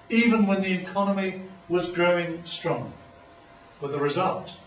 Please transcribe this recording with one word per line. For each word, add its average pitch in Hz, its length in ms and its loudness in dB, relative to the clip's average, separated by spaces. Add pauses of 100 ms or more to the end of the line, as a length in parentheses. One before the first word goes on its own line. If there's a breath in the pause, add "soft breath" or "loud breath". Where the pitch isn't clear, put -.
even 226 380 4
when 196 160 2
the 185 100 0
economy 190 720 -2 (260)
was 170 240 0
growing 175 520 2
strongly, - 460 -4 (920)
with 143 120 -6
the 143 80 -4
result 165 560 -2 (100)